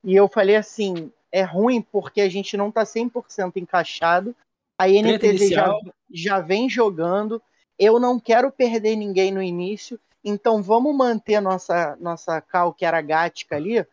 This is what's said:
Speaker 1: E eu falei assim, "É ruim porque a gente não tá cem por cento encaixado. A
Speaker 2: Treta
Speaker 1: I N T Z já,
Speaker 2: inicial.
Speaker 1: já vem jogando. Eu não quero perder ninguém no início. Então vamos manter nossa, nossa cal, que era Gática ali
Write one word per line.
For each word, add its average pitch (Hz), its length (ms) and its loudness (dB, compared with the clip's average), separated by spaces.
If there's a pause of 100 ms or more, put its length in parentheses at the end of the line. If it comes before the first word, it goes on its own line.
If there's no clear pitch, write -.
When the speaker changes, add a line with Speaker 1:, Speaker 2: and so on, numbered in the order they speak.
Speaker 1:
E 190 120 0
eu 196 120 8
falei 190 280 2
assim, 196 560 -4 (200)
"É 190 120 0
ruim 202 380 0
porque 202 400 -4
a 196 80 2
gente 190 280 -8
não 202 120 -2
tá 220 160 -2
cem 226 240 -6
por 240 200 -8
cento 185 280 -6
encaixado. 175 760 -2 (420)
A 185 80 0
Speaker 2:
Treta 190 100 6
Speaker 1:
I - 20 6
N 220 220 2
T 208 180 4
Z 196 120 4
já, 190 180 2
Speaker 2:
inicial. 208 120 0 (320)
Speaker 1:
já 190 280 -2
vem 196 300 0
jogando. 208 720 -2 (380)
Eu 220 200 6
não 247 200 0
quero 247 320 2
perder 226 440 0
ninguém 196 360 0
no 190 100 -4
início. 185 580 -8 (240)
Então 208 380 0
vamos 240 340 0
manter 226 460 0
nossa, 175 580 -2
nossa 170 420 -6
cal, 175 320 -2
que - 120 -6
era 165 160 0
Gática 160 540 -4
ali 190 380 -2